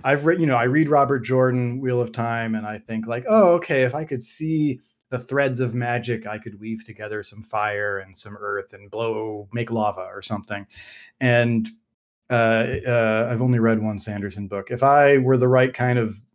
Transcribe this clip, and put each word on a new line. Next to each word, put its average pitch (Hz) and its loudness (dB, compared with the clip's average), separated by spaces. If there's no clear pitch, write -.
I've 143 2
read, 175 4
you 160 2
know, 131 4
I 117 4
read 143 2
Robert 139 4
Jordan, 127 0
Wheel 123 0
of 113 -4
Time, 117 -2
and 107 -4
I 107 -8
think, 110 -8
like, 117 -6
"Oh, 208 4
okay, 139 0
if 123 0
I 151 -6
could 131 -8
see 151 -2
the 127 -4
threads 135 -2
of 120 -2
magic, 120 -4
I 107 -10
could 110 -16
weave 110 -10
together 107 -10
some 104 -18
fire 104 -4
and 95 -18
some 104 -18
earth 101 -8
and 101 -20
blow, 110 -6
make 117 -4
lava 104 -2
or 98 -14
something." 101 -8
And, 120 2
uh, 117 2
uh, 113 2
I've 117 -2
only 127 2
read 113 2
one 104 -4
Sanderson 101 -8
book. 98 -8
If 120 -4
I 143 8
were 131 4
the 127 4
right 127 4
kind 123 0
of 107 -2